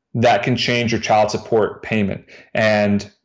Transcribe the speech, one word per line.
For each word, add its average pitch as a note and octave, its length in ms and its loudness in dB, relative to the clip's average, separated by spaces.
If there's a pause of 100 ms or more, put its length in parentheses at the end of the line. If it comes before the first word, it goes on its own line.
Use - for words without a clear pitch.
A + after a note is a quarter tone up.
(160)
that A#2 280 2
can B2 140 0
change A#2+ 340 -2
your A2 100 -2
child G#2+ 300 2
support - 500 -2
payment. G#2 440 -4 (280)
And G#2 560 0 (160)